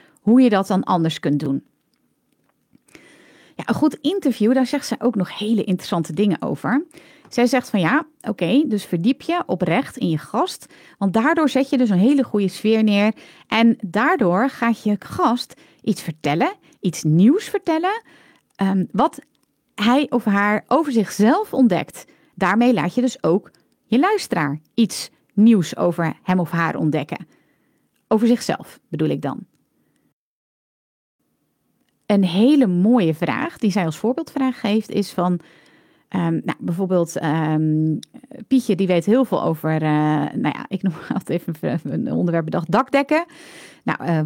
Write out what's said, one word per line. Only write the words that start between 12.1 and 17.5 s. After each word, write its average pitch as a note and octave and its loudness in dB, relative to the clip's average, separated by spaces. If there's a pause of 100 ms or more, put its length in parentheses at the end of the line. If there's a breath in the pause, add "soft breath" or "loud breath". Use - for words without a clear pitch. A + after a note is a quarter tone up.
goede G3+ -2
sfeer A3 0
neer G#3 2 (340 loud breath)
en A3+ 2
daardoor G#3+ 0
gaat A#3 -2
je G#3 0
gast - -2 (280 soft breath)
iets - -2
vertellen, E3 -2 (280 soft breath)
iets - -4
nieuws G3 4
vertellen, F#4 -4 (520 soft breath)